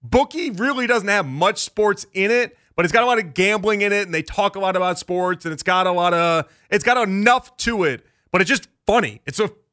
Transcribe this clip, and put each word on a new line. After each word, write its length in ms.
Bookie 480
really 340
doesn't 220
have 180
much 340
sports 540
in 160
it, 280
but 80
it's 80
got 120
a 40
lot 120
of 140
gambling 500
in 100
it, 120
and 80
they 80
talk 360
a 20
lot 160
about 240
sports, 460
and 80
it's 100
got 240
a 60
lot 200
of, 300
it's 140
got 140
enough 500
to 280
it, 200
but 120
it's 80
just 180
funny. 400
It's 140
a 100